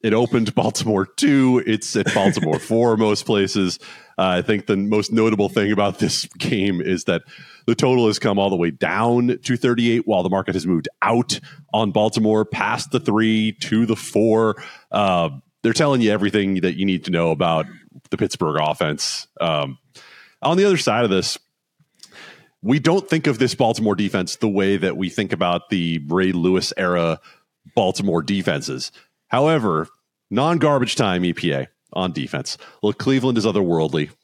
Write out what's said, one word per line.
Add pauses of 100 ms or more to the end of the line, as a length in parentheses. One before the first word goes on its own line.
it
opened
Baltimore
two.
It's
at
Baltimore
<laughs>
four
most
places. (400)
Uh,
I
think
the
most
notable
thing
about
this (120)
game
is
that (440)
the
total
has
come
all
the
way
down
to
thirty-eight,
while
the
market
has
moved (120)
out (320)
on
Baltimore,
past
the
three,
to
the
four. (300)
Uh, (320)
they're
telling
you
everything
that
you
need
to
know
about (460)
the
Pittsburgh
offense. (140)
Um, (640)
on
the
other
side
of
this, (1200)
we
don't
think
of
this
Baltimore
defense
the
way
that
we
think
about
the
Ray
Lewis
era (540)
Baltimore
defenses. (360)
However, (440)
non-garbage
time
E
P
A (240)
on
defense. (240)
Look,
Cleveland
is
otherworldly (140)